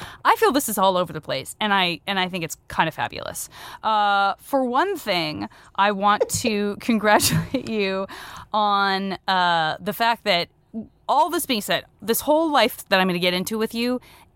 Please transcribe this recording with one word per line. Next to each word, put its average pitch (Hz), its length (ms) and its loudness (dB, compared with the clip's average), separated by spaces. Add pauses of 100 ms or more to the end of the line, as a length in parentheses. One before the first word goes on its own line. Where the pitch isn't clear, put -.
(260)
I 370 120 6
feel 440 140 4
this 269 180 0
is 208 100 -4
all 190 180 4
over 170 160 -2
the 151 80 -10
place, 135 380 -8
and 214 120 0
I, 180 360 2
and 196 100 -2
I 185 120 0
think 180 140 -6
it's - 140 -8 (100)
kind 170 200 0
of 156 80 -6
fabulous. - 520 -8 (360)
Uh, 202 560 2
for 269 260 -2
one 311 320 0
thing, 175 520 -4 (260)
I 202 160 2
want 202 360 2 (140)
to 208 360 -2
<laughs> - 40 -16
congratulate 214 880 2
you 196 380 -2 (440)
on, 196 760 0
uh, 175 520 2
the 190 140 -4
fact 233 300 0
that, 175 240 0 (600)
all 294 220 2
this 339 160 -2
being 220 160 0
said, 170 220 -2 (180)
this 220 200 -2
whole 311 280 2
life 254 400 2
that 190 100 4
I'm 185 80 4
gonna 175 120 0
get 180 140 0
into 185 240 -4
with 220 180 -2
you, 240 240 -2 (360)